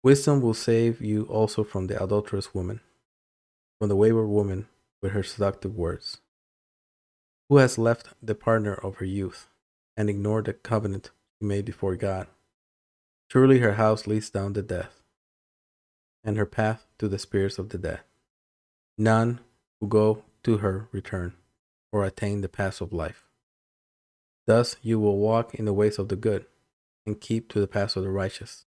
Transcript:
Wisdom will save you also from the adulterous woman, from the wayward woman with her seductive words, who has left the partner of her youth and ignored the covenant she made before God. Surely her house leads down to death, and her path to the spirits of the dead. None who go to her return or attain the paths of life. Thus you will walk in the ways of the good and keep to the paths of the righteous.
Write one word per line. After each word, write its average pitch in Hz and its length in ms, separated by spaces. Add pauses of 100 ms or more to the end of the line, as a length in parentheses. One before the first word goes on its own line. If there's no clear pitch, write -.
Wisdom 139 380
will 113 140
save 117 480
you 107 220
also 110 400
from 95 220
the 101 160
adulterous 101 520
woman, 98 260 (960)
from 107 100
the 101 80
wayward 110 320
woman 101 400 (340)
with 95 100
her 101 100
seductive 98 540
words, - 420 (1300)
who 139 80
has 127 220
left 117 300 (140)
the 110 120
partner 107 400
of 98 220
her - 80
youth 95 440 (480)
and 104 140
ignored 104 340
the 98 80
covenant 104 580 (280)
she 104 80
made 101 180
before 98 320
God. 92 300 (1040)
Surely 131 300
her 107 140
house 107 320
leads 107 240
down 101 240
to 101 80
death, - 380 (1200)
and 107 140
her 104 100
path 110 400 (120)
to 110 100
the 98 100
spirits 98 400
of 98 120
the 95 80
dead. 85 220 (960)
None 113 440 (400)
who 104 80
go 107 360 (180)
to 110 160
her 98 340
return 92 420 (580)
or 101 120
attain 101 360
the 95 80
paths - 320
of 87 120
life. 82 320 (1200)
Thus 117 360
you 113 160
will 104 200
walk 113 360
in 110 100
the 104 80
ways 104 260
of 101 100
the 98 80
good 101 300 (600)
and 107 140
keep 113 280
to 104 120
the 98 60
paths 101 300
of 92 60
the 95 80
righteous. - 540 (160)